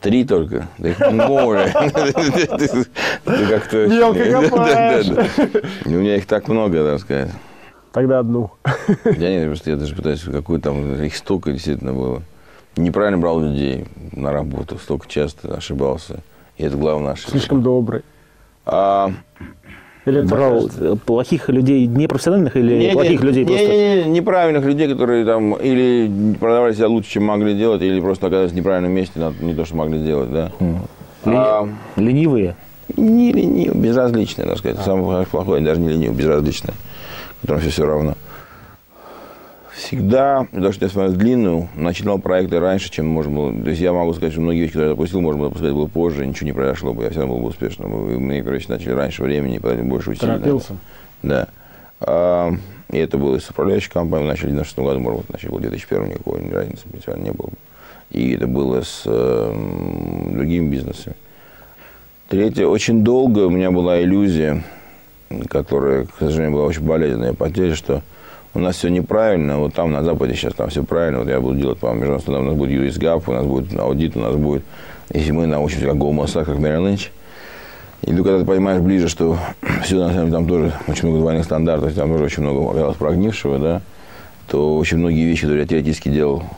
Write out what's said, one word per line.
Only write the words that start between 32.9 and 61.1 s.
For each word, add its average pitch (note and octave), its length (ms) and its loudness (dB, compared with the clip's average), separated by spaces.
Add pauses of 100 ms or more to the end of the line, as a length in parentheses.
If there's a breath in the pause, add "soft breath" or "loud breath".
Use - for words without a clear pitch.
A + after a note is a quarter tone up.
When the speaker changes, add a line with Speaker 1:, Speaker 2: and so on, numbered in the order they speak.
Speaker 1:
Не A#3 360 4
ленивые, - 420 2
безразличные, A#2 720 2
так - 120 -2
сказать. - 220 -4
Speaker 3:
А. - 20 -4
Speaker 1:
Самое F#2 440 0
плохое, F2+ 360 0
даже D#2 180 2
не D#2+ 100 2
ленивый, C#2 260 0
безразличный, D2+ 580 0 (680 loud breath)
которому D2+ 180 -2
все, D#2 100 0
все D#2 160 0
равно. D2+ 280 0 (1600 loud breath)
Всегда, C3 760 2
потому F#2+ 220 0
что G2 140 -2
я F#2+ 40 0
смотрю F#2+ 260 0
длинную, G2 600 2
начинал F#2+ 420 -2
проекты F#2 400 0
раньше, F#2+ 320 0
чем D#2 160 -2
можно D#2 260 0
было. C2+ 300 -2
То A1+ 80 -2
есть D#2+ 100 -2
я F2+ 120 2
могу E2+ 200 0
сказать, E2 200 -2
что D#2+ 80 -4
многие E2+ 220 2
вещи, D#2+ 100 -2
которые D#2 160 0
я D2+ 60 2
запустил, F2 260 -2
можно D2+ 180 0
было D2 120 0
запускать D#2+ 220 -2
было D2 140 0
позже, D#2 400 -2
ничего C2+ 200 -6
не C#2+ 60 -4
произошло C2+ 400 -2
бы, A1+ 120 -6
я A#1 60 -2
все D#2+ 100 -4
равно B1+ 160 -2
был B1 60 -2
бы A1+ 80 -2
успешным. G#1 600 -6
И B1 80 -2
мы, C2+ 240 -2
короче, B1+ 260 -4
начали A#1 220 -6
раньше C2 320 -4
времени, C#2 340 -2
и - 40 -6
потратили A#1 260 -2
больше B1+ 240 -2
усилий A2+ 160 -4
на - 60 0
это. - 80 -2
Speaker 2:
Торопился. C3+ 360 -2 (460 loud breath)
Speaker 1:
Да. C#2 240 0 (540 loud breath)
А, F2 520 2 (380 loud breath)
и - 80 -2
это D#2 200 -2
было C#2 180 0
и B1+ 40 -2
с - 100 -16
управляющей G2 380 -2
компанией, E2 380 -2
мы D2+ 60 -2
начали D2+ 140 -6
в C#2+ 40 -2
девяносто D2 200 -2
шестом C2 160 -4
году, C2+ 120 0
может A#1 220 -4
быть, - 100 -14
начали, - 200 -10
в - 100 -6
две G#1+ 100 -6
тысячи - 180 -10
первом G1+ 200 -2
никакого G1+ 300 -8
ни G1+ 120 -8
разницы G1+ 400 -6
принципиально - 320 -10
не G1+ 100 -6
было. - 180 -8 (600 loud breath)
И B1+ 220 0
это B1 160 -2
было B1+ 340 0
с, - 240 -12
эм, G1+ 1300 -2
другими D#2+ 340 0
бизнесами. - 460 -6 (1120 loud breath)